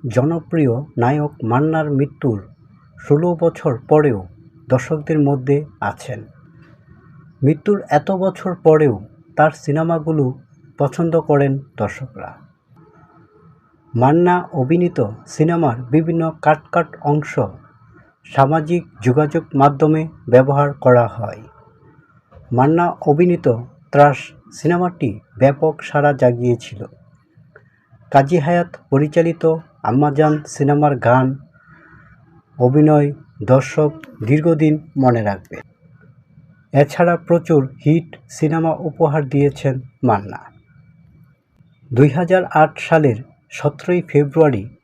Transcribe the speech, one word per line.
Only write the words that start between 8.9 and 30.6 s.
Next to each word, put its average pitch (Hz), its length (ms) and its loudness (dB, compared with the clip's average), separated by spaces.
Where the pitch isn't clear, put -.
তার 151 160 2
সিনেমাগুলো 151 880 -4
পছন্দ 165 440 -2
করেন 139 380 0
দর্শকরা। - 600 -10
মান্না 175 580 2
অভিনীত 156 580 -2
সিনেমার 156 540 -2
বিভিন্ন 160 500 -2
কাট 151 200 2
কাট 170 160 0
অংশ 147 380 -2
সামাজিক 156 600 0
যোগাযোগ 151 420 0
মাধ্যমে 151 520 2
ব্যবহার 139 440 4
করা 123 340 2
হয়। 110 340 -12
মান্না 160 440 2
অভিনীত 170 400 2
ত্রাস 143 260 6
সিনেমাটি 175 680 -4
ব্যাপক 143 440 0
সাড়া 147 320 0
জাগিয়েছিল। 120 720 -2
কাজী 143 260 4
হায়াত 175 380 -2
পরিচালিত 160 680 0
আম্মাজান 147 640 0
সিনেমার 143 480 0